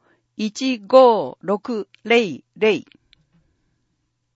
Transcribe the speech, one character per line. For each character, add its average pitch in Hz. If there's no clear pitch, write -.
一 226
五 214
六 202
零 214
零。 185